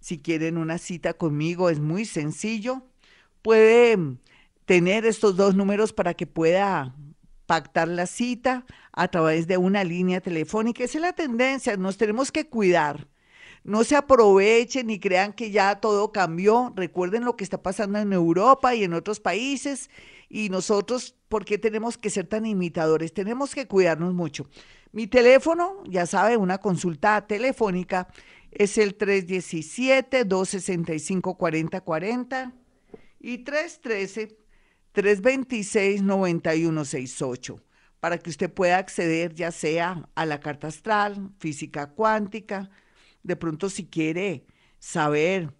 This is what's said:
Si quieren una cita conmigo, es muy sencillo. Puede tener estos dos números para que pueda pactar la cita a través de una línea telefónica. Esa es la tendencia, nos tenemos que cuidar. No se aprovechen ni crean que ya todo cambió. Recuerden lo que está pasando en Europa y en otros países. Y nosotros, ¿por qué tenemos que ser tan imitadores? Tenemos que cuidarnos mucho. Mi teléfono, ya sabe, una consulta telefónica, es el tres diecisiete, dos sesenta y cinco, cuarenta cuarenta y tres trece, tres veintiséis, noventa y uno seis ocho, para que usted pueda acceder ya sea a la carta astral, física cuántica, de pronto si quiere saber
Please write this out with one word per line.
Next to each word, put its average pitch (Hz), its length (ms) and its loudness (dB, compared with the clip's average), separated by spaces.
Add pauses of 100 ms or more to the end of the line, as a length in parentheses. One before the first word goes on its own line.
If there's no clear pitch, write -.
Si - 180 -10
quieren 160 380 -4
una 160 220 -4
cita 170 340 -6
conmigo, 165 560 0
es 160 100 0
muy 160 280 -2
sencillo. 214 800 -6 (560)
Puede 220 560 8 (680)
tener 190 400 4
estos 214 320 2
dos 196 180 4
números 202 380 2
para 175 220 -2
que 175 120 -8
pueda 165 720 0 (480)
pactar 165 440 0
la 175 180 -2
cita 247 580 -4 (280)
a 175 160 -2
través 160 380 2
de 185 120 0
una 190 260 2
línea 180 380 0
telefónica. 214 600 -2
Esa 247 120 -6
es 311 60 -4
la 359 100 -2
tendencia, 254 640 -2
nos 185 220 -4
tenemos 233 340 0
que 302 160 -4
cuidar. 170 600 2 (540)
No 220 220 0
se 294 100 0
aprovechen 233 920 6
ni 220 120 -4
crean 196 360 0
que 220 160 -8
ya 202 280 2
todo 208 340 0
cambió. 202 640 0
Recuerden 185 500 -4
lo 240 100 -2
que 202 80 -8
está - 180 -10
pasando 202 360 -4
en 208 140 -2
Europa 190 640 4
y 220 100 0
en 170 100 -2
otros 202 260 -6
países. 254 680 -4 (400)
Y 214 180 -6
nosotros, 202 680 -2 (140)
¿por 214 160 -4
qué 208 140 -4
tenemos 220 400 -4
que 214 100 -6
ser 185 180 -4
tan 220 200 -4
imitadores? 165 680 0
Tenemos 226 420 -6
que 262 140 -8
cuidarnos 175 460 2
mucho. 165 340 -6 (480)
Mi 220 100 -6
teléfono, 320 800 4
ya 180 220 -2
sabe, 202 320 2
una 190 200 0
consulta 202 680 0
telefónica, 202 840 -2 (420)
es - 280 0
el 202 160 2
tres 196 320 0
diecisiete, 240 1000 0
dos 190 240 0
sesenta 175 460 -4
y 156 60 -6
cinco, 185 360 -4
cuarenta 160 460 -4
cuarenta 247 720 -6 (680)
y 240 180 -10
tres 294 440 -6
trece, 214 560 -6 (540)
tres 202 280 2
veintiséis, 208 800 0
noventa 185 540 0
y 165 100 2
uno 156 220 0
seis 131 340 -8
ocho, 127 420 -8 (380)
para 170 160 -2
que 170 140 -10
usted 175 200 -4
pueda 180 280 2
acceder 170 560 -2
ya 170 160 -6
sea 170 640 -4
a 160 100 -2
la 147 160 -4
carta 147 280 -10
astral, 202 640 -4 (100)
física 147 500 -8
cuántica, 202 800 -4 (520)
de 175 140 -6
pronto 165 320 -6
si 185 200 -10
quiere 160 580 -4 (320)
saber 156 800 -2